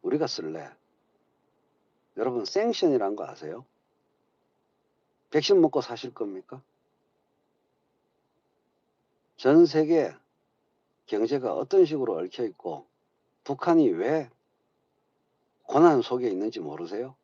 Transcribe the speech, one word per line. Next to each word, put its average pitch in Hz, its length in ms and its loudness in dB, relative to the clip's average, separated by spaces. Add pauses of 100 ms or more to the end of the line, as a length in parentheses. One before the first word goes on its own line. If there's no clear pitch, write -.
우리가 147 240 -2
쓸래. 80 420 -10 (1500)
여러분, 117 280 -4
생션이란 139 720 -2
거 101 100 -10
아세요? 78 400 -14 (1700)
백신 170 300 2
먹고 156 200 2
사실 117 320 -10
겁니까? 101 480 -10 (2750)
전 156 300 6
세계 151 460 2 (960)
경제가 113 480 -2
어떤 180 300 2
식으로 135 320 -4
얽혀 92 280 -8
있고 87 420 -10 (580)
북한이 151 460 2
왜 127 380 -2 (1400)
고난 151 380 4
속에 127 260 -2
있는지 104 300 -6
모르세요? 87 640 -10